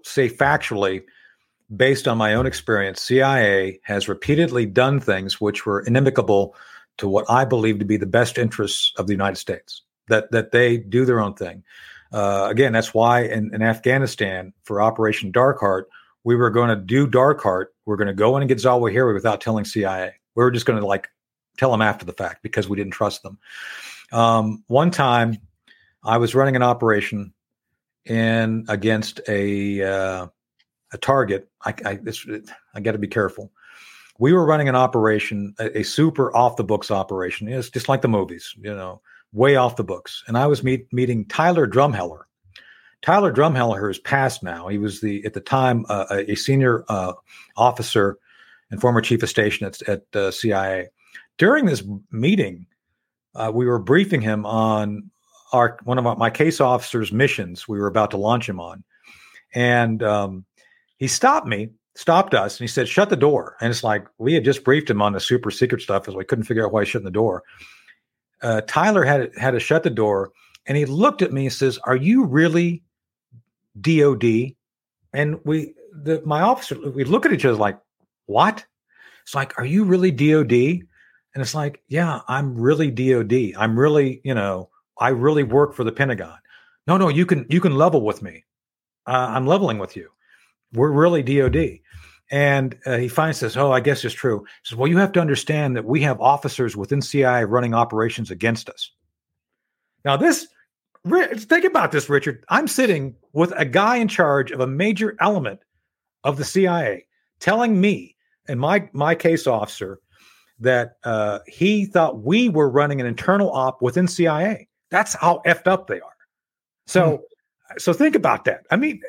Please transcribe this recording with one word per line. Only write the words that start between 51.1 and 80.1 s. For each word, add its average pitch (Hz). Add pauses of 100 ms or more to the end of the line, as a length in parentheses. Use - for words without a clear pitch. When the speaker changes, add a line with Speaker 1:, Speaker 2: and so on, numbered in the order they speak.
Speaker 1:
During 277
this 127 (280)
meeting, 117 (640)
uh, 113
we 123
were 120
briefing 156
him 107
on 107 (420)
our, 120
one 120
of 123
my, 117
my 113
case 156
officer's 120
missions 104
we 104
were 101
about 101
to 101
launch 113
him 92
on. 85 (720)
And, 120
um, 101 (520)
he 135
stopped 262
me, 110 (240)
stopped 170
us, 104
and 123
he 120
said, 123
"Shut 202
the 208
door." 139
And 117
it's 113
like, 104 (140)
we 131
had 107
just 135
briefed 151
him 104
on 104
the 95
super 123
secret 123
stuff, 98
as 98
we 95
couldn't 110
figure 110
out 101
why 104
he's 98
shutting 98
the 92
door. 101 (1000)
Uh, 113
Tyler 185
had, 135
had 131
to 120
shut 160
the 165
door, 104 (360)
and 139
he 147
looked 196
at -
me 135
and 123
says, 131
"Are 127
you 208
really 165 (960)
D 151
O 143
D?" 117 (560)
And 151
we, 151 (180)
the, 156
my 151
officer, 233 (140)
we 131
look 180
at 285
each 147
other 117
like, 104 (480)
"What?" 156 (600)
It's -
like, 135
"Are 120
you 180
really 185